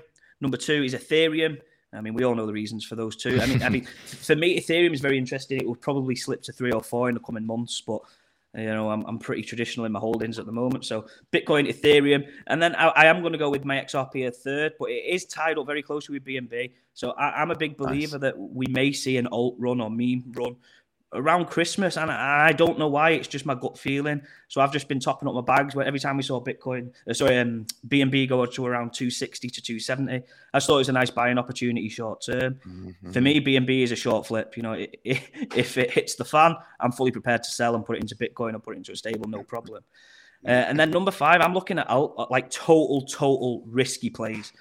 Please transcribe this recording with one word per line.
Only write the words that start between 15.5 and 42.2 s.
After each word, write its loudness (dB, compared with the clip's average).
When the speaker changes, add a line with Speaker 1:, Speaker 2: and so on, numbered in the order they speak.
Speaker 1:
up -2
very -4
closely -8
with -8
B -8
N -8
B. -8
So -6
I, -2
I'm 0
a -4
big -4
Speaker 2:
Nice. -4
Speaker 1:
believer -2
that -2
we -6
may 2
see 0
an 0
alt 0
run 0
or -4
meme 0
run -6
around 2
Christmas, 0
and -2
I, 4
I 8
don't 4
know 2
why. 4
It's 0
just -8
my 0
gut -6
feeling. -2
So 0
I've 4
just -4
been -2
topping -2
up -2
my -2
bags 2
where 0
every -2
time -2
we -2
saw -4
Bitcoin, -8
uh, -2
sorry, 4
um, 0
B 4
N 4
B 2
go 2
to -4
around -4
two -4
sixty -6
to -12
two -8
seventy, -2
I 4
just 2
thought 6
it 6
was 2
a 2
nice 2
buying 2
opportunity -2
short -8
term. -2
Speaker 3:
Mm-hmm. -14
Speaker 1:
For 2
me, 6
B 4
N 4
B 2
is 0
a 0
short 0
flip. -4
You -8
know, -6
it, -10
it, 0
<laughs> -8
if 0
it 2
hits 0
the -6
fan, 4
I'm 2
fully 0
prepared -2
to -8
sell 0
and -4
put -4
it -6
into -8
Bitcoin -6
or -10
put -12
it -14
into -16
a -14
stable, -8
no -8
problem. -12
Uh, 0
and 4
then 4
number 2
five, 2
I'm 2
looking -4
at -4
alt, 0